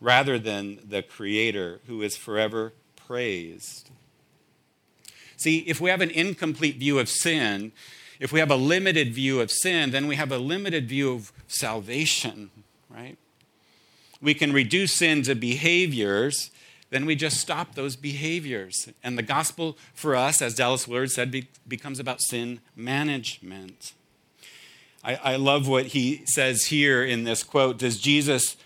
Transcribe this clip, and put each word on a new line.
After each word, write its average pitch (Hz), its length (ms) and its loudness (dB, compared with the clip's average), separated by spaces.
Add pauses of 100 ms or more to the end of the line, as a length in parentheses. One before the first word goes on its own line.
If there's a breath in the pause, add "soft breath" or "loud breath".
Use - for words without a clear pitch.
rather 123 360 4
than 101 480 -6
the 101 160 -4
Creator 101 840 -2
who 113 140 -8
is 104 160 -4
forever 110 560 -2 (240)
praised." 92 920 -8 (1500 loud breath)
See, 160 220 2
if 160 200 -4
we 175 100 2
have 185 120 2
an 170 100 0
incomplete 160 640 -2
view 139 240 2
of 117 100 0
sin, 110 640 0 (480 loud breath)
if 131 120 -4
we 151 80 4
have 151 120 4
a 139 60 6
limited 156 560 2
view 135 260 0
of 113 100 0
sin, 165 420 0
then 139 160 0
we 147 80 -2
have 143 160 -2
a 131 60 0
limited 160 500 -2
view 135 260 0
of 110 180 -10 (160)
salvation, 110 1040 -4 (380)
right? 120 280 -18 (1040 soft breath)
We 147 120 4
can 147 200 2
reduce 139 400 2
sin 156 300 4
to 135 100 2
behaviors, 131 1200 0 (380 loud breath)
then 131 160 -2
we 156 100 2
just 147 240 -2
stop 147 360 -6
those 139 200 -4
behaviors. 139 920 -6 (120)
And 123 160 -6
the 117 60 -2
gospel 151 540 -2 (160 loud breath)
for 147 220 0
us, 135 260 4
as 120 140 -2
Dallas 127 320 2
Willard 127 240 -2
said, 127 200 -2
be-, 131 160 -6 (200)
becomes 127 320 -10
about 131 220 -8
sin 120 400 -4 (140)
management. 113 1200 -6 (1080 loud breath)
I, 120 120 -4
I 135 200 0
love 135 320 4
what 131 200 2
he 139 380 -2
says 131 420 2
here 143 360 4
in 120 220 0
this 117 180 0
quote, 131 340 4
"Does 117 220 -2
Jesus 139 560 2 (100)